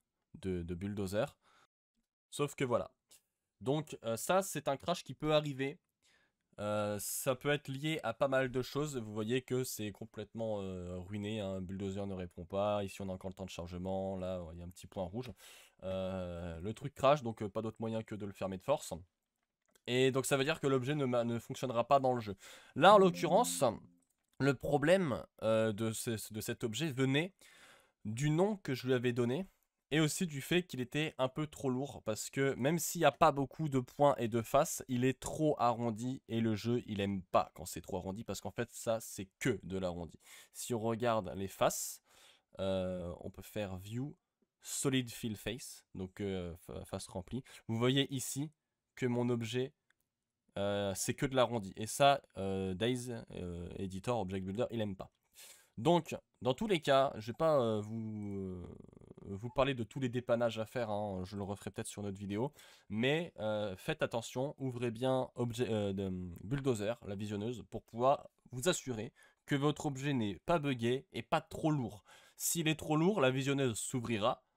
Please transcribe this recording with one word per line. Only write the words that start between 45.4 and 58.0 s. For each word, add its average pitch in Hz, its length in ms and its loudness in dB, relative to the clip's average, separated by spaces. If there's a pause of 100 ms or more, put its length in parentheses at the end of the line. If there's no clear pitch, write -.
donc, 92 260 -8
euh, 92 360 -4
fa-, - 280 -12
face - 240 -8
remplie. 104 340 -8 (240)
Vous 113 100 -2
voyez 131 380 2
ici 139 360 -4 (440)
que 131 120 -2
mon 120 220 2
objet 123 460 -2 (840)
euh, 101 360 0
c'est - 200 -2
que 147 120 -2
de 131 100 -2
l'arrondi. 113 400 2
Et 110 100 -6
ça, 143 360 4 (140)
euh, 95 380 -2
Days, 123 360 0 (220)
euh, 87 440 -8
Editor, 98 440 -2
Object 95 240 -4
Builder, 95 260 -2
il 117 100 -2
aime 101 160 -2
pas. - 140 -12 (680)
Donc, 165 360 2 (280)
dans 123 100 2
tous 220 140 -2
les 185 140 2
cas, 135 360 4
je 110 120 -10
vais 117 80 -6
pas, 160 220 4
euh, 110 220 4
vous, 107 560 -6